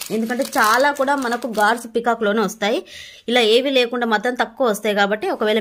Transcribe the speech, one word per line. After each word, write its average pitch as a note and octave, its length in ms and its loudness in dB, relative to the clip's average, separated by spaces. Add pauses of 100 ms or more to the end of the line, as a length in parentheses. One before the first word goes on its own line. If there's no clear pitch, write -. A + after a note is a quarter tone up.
(180)
ఎందుకంటే A#3 280 -2 (120)
చాలా A#3+ 300 4 (120)
కూడా C4+ 240 0
మనకు B3+ 340 -4
గార్డ్స్ A3+ 380 2
పికాక్‌లోనే A3+ 520 0
వస్తాయి. A3 300 -2 (540)
ఇలా B3 100 4 (140)
ఏవి C4+ 220 2
లేకుండా A#3+ 360 0
మాత్రం B3 300 0
తక్కువ A#3 300 -2
వస్తాయి G#3 260 -2
కాబట్టి G#3 340 0
ఒకవేళ G#3+ 260 0